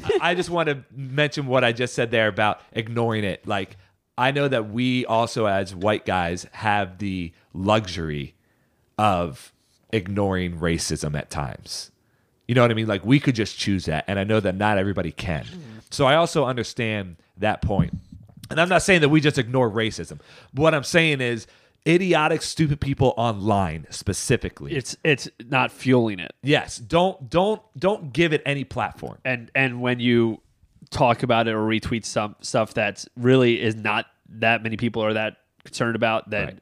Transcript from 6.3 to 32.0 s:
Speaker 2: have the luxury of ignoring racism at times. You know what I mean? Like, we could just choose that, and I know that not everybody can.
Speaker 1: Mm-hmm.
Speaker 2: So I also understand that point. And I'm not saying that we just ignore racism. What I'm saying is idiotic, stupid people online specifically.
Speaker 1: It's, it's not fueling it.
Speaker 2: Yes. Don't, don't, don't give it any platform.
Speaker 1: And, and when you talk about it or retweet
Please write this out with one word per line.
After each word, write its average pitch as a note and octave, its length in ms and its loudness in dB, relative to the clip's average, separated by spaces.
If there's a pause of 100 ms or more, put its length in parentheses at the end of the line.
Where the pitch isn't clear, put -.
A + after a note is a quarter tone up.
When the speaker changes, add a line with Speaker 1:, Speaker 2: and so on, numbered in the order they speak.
Speaker 2:
have G2+ 480 -2
the F#2+ 340 -6 (220)
luxury E2+ 800 -2 (640)
of F2+ 540 0 (400)
ignoring F#2+ 680 -2
racism D#2+ 580 -2
at - 140 -8
times. - 600 -10 (580)
You A#2+ 60 -2
know B2 80 6
what A#2+ 80 6
I A2+ 40 0
mean? A2 120 -2
Like, G2+ 180 -2
we C3+ 160 4
could C#3 140 0
just G#2+ 240 -2
choose G2 280 -2
that, D#2 220 -2
and G2 100 -2
I F#2+ 60 0
know A2 160 2
that F#2+ 160 0
not G#2 220 2
everybody F#2 340 -2
can. D2 320 -6
Speaker 1:
Mm-hmm. F3+ 160 -16 (300)
Speaker 2:
So C#3+ 160 0
I C#3 100 6
also E3 280 2
understand A2 720 -4 (220)
that G2+ 240 0
point. G2+ 340 0 (540)
And D3 100 0
I'm F3 80 2
not F3+ 140 4
saying F#3 180 6
that D3 80 6
we D#3 120 6
just C#3+ 180 2
ignore B2 300 2
racism. G2 520 -4 (320)
What D#3 200 2
I'm C#3+ 120 -2
saying D#3+ 360 2
is A#2+ 280 -2 (380)
idiotic, E3 560 4
stupid D3 380 0
people C#3 360 2
online G2+ 760 0
specifically. - 840 -4
Speaker 1:
It's, - 300 -8
it's D3 240 0 (200)
not B2+ 240 0
fueling A#2 480 2
it. - 120 -12 (100)
Speaker 2:
Yes. C#3 360 0
Don't, E3 500 -2
don't, G3 320 2 (180)
don't F3 340 -2
give D#3 200 2
it D3 140 0
any C#3 180 -2
platform. - 600 -8
Speaker 1:
And, A#2+ 300 -6
and B2+ 260 0
when B2 200 0
you A#2 400 4 (500)
talk A#2+ 320 2
about A#2 260 2
it A2 60 0
or G#2+ 120 0
retweet A2 380 -2